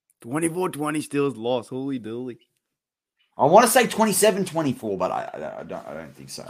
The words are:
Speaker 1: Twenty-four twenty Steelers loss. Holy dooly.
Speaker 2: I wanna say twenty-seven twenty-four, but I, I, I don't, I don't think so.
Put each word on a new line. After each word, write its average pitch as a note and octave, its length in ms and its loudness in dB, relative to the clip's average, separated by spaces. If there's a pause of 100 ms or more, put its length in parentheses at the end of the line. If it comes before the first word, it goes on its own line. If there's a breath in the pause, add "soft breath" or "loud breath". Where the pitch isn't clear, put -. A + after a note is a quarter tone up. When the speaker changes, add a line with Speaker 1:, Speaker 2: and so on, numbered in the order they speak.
(200)
Speaker 1:
Twenty-four E3 500 -4
twenty D3+ 300 -4
Steelers C#3+ 360 -2
loss. A#2 320 -4
Holy C3 320 -6
dooly. A#2 380 -10 (1000)
Speaker 2:
I B2+ 80 6
wanna G#3+ 220 8
say A#3+ 180 4
twenty-seven G#3 580 2
twenty-four, B2+ 540 -2
but F2+ 140 0
I, A#1 200 -6
I, B1 280 -10
I - 20 -10
don't, E2+ 240 -12
I C#2 80 -12
don't D2+ 200 -12
think C#2 160 -18
so. - 180 -12